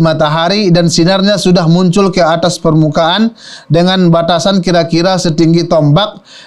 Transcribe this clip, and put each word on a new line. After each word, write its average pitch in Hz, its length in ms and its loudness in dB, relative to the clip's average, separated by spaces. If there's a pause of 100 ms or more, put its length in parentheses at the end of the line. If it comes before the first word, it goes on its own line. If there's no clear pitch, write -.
matahari 165 640 0
dan 170 240 2
sinarnya 190 480 0
sudah 180 240 2
muncul 180 480 0
ke - 80 -2
atas 165 400 -2
permukaan 165 720 0 (400)
dengan 180 400 2
batasan 170 480 0
kira-kira 175 560 0
setinggi 170 480 0
tombak 165 560 0 (260)